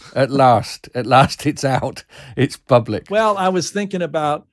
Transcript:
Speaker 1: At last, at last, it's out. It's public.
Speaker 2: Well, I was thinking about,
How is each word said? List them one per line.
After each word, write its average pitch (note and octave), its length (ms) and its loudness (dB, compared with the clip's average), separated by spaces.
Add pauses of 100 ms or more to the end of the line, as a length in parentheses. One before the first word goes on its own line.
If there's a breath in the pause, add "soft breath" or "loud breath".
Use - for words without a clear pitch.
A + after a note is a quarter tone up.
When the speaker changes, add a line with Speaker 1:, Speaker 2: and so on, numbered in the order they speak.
(160)
Speaker 1:
At C3 160 0
last, B2+ 640 2
at B2 100 -4
last, B2+ 400 2
it's C#3+ 180 -4
out. C3 400 -2 (320 loud breath)
It's - 220 -2
public. A2+ 540 0
Speaker 2:
Well, G#3+ 260 2
I F#3 120 0
was F#3 200 -2
thinking G3 320 -6
about, D3+ 520 -4